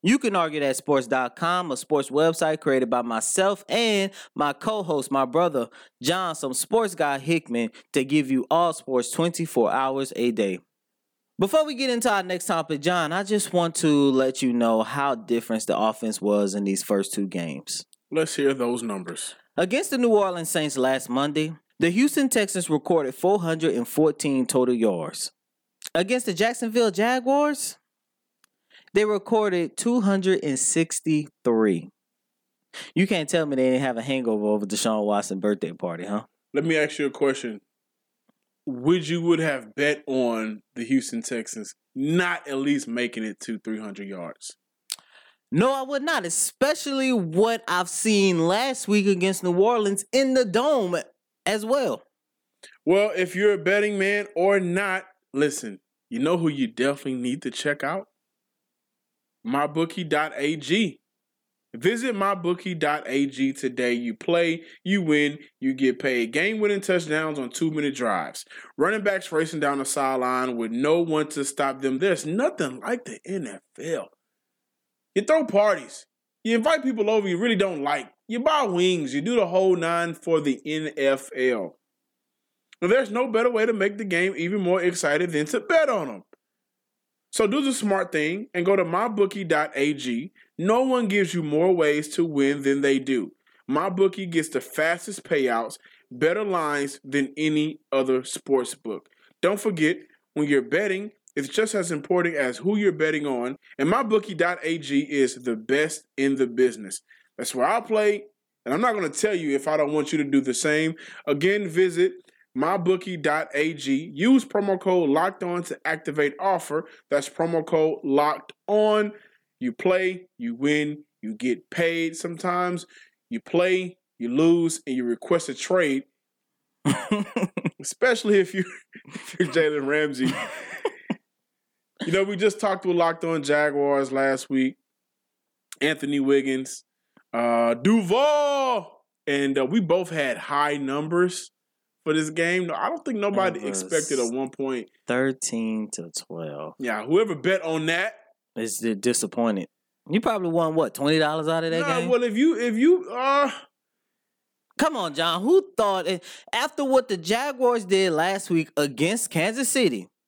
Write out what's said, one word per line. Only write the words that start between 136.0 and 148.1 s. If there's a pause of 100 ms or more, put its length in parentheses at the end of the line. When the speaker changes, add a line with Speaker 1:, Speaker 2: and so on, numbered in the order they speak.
Speaker 2:
Wiggins, (500)
uh,
Duval, (260)
and,
uh,
we
both
had
high
numbers (520)
for
this
game.
No,
I
don't
think
nobody
Speaker 1:
It
was
Speaker 2:
expected
a
one
point. (180)
Speaker 1:
thirteen
to (160)
twelve.
Speaker 2:
Yeah,
whoever
bet
on
that (420)